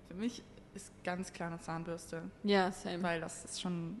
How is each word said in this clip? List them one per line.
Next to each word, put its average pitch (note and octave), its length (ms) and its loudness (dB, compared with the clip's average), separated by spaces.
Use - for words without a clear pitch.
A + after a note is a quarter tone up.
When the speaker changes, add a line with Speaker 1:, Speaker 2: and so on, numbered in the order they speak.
Speaker 1:
Für E3+ 60 -10
mich A3 280 -2
ist - 180 -12
ganz F3+ 280 -2
klar E3+ 180 -4
eine E3+ 100 -4
Zahnbürste. E3 600 -4
Speaker 2:
Ja, G3 300 8
same. F3+ 300 -2
Speaker 1:
Weil E3+ 180 4
das - 240 -6
ist - 160 -6
schon, F3 400 0